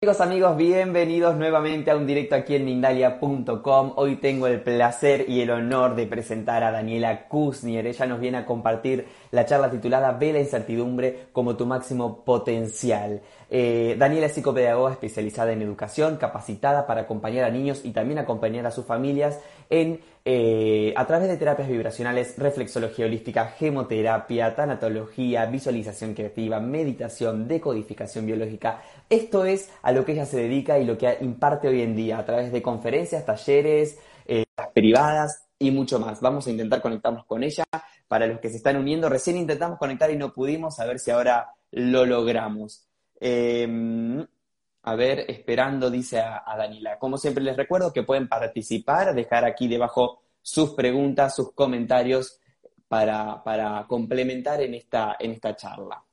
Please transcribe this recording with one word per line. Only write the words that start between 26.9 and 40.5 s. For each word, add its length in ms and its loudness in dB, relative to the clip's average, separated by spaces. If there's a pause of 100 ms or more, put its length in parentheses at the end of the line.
decodificación 800 -4
biológica. 540 -4 (280)
Esto 360 4
es 260 0 (100)
a 100 2
lo 140 4
que 60 -4
ella 160 -2
se 100 -4
dedica 400 2
y 80 4
lo 120 0
que 240 2
imparte 460 0
hoy 140 4
en 140 0
día 240 -2
a 60 -4
través 260 -2
de 100 -2
conferencias, 640 -2
talleres, 720 2 (300)
eh, 180 2 (280)
privadas 680 4 (140)
y 140 2
mucho 280 0
más. 220 -6
Vamos 240 0
a 60 -4
intentar 300 -2
conectarnos 440 -4
con 180 -4
ella. 220 -4 (420)
Para 180 2
los 140 -2
que 100 -6
se 80 -10
están 200 2
uniendo, 300 -2
recién 300 0
intentamos 400 -4
conectar 320 0
y 80 -2
no 160 -6
pudimos, 460 -4